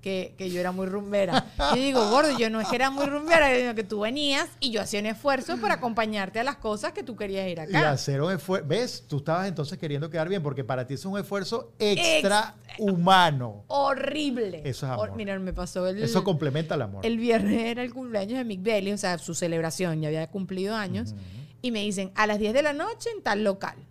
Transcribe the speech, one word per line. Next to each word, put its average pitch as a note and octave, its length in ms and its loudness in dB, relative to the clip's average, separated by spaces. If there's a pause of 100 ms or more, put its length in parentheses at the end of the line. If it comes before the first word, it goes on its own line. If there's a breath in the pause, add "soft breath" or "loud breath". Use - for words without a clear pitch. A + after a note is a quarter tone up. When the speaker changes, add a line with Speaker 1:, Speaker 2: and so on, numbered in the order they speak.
Speaker 1:
que, F#3 380 -4
que F#3+ 100 -6
yo F3+ 120 -4
era F3+ 120 0
muy F#3+ 140 -2
rumbera. G3+ 720 0
Yo C#4+ 180 2
digo, B3+ 320 4
"Gordo, C#4+ 300 6
yo A3+ 100 2
no A3 140 -2
es G3+ 60 -2
que B3 80 0
era B3+ 120 4
muy C#4 160 0
rumbera, D4 500 6
sino B3 200 2
que G#3+ 100 -2
tú G3+ 160 -4
venías C#4 480 0 (100)
y C4+ 120 -2
yo G#3+ 100 -2
hacía G3+ 200 -2
un G#3 40 -4
esfuerzo C4+ 540 -2
para G4 160 2
acompañarte G#3+ 680 -2
a - 20 0
las C4+ 140 -2
cosas A3 380 -4
que - 80 -8
tú A#3 140 -10
querías G3 300 -4
ir E3+ 120 -4
Speaker 2:
Y - 20 -8 (160)
Speaker 1:
acá". F3+ 140 4
Speaker 2:
hacer C#3 320 0
un F3 100 0
esfuer-, F#3 340 -2
¿ves? G#3 400 -2
Tú D3 120 -4
estabas E3 280 -2
entonces D#3+ 300 -6
queriendo D3+ 320 -4
quedar E3 220 -2
bien, G3 120 0
porque C3+ 220 -4
para B2+ 220 -2
ti C#3 80 -6
es C3 100 -10
un G3 140 -4
esfuerzo G3 600 -4
Speaker 1:
Ex- G#3 220 4 (800)
Speaker 2:
extrahumano. E3+ 920 4
Speaker 1:
Horrible. C#4 960 0
Speaker 2:
Eso C#3+ 220 -4
es C3 60 -2
Speaker 1:
Hor-, - 160 -2
Speaker 2:
amor. - 80 -8
Speaker 1:
mira, G3 220 -4
me F#3 140 -4
pasó F3+ 340 -4
el F#3+ 160 -2
Speaker 2:
Eso A3+ 220 2
complementa D#3 500 0
el D3 80 0
amor. G2 220 -8
Speaker 1:
el A#2 140 0
viernes A3 440 2
era A#3 200 -4
el B3 100 -6
cumpleaños A#3 460 -4
de C4 60 -4
Mick G3 200 -6
Bailey, G3+ 280 2
o G#3 60 -2
sea, F3+ 200 0
su E3 160 -8
celebración, E3 680 -2
ya D#3 80 -2
había D#3+ 220 -2
cumplido F#3+ 440 -4
años, G#3+ 380 -4
Speaker 2:
Ujú. G2+ 80 -10 (420 loud breath)
Speaker 1:
y B3 100 0
me G#3+ 80 -2
dicen, G3 340 -2
"A G#3+ 120 4
las G#3 120 2
diez G#3+ 160 2
de C#4 80 4
la D4 100 2
noche G#4+ 420 -4
en G4 80 -10
tal G#3+ 220 0
local". F#3+ 320 -2 (140)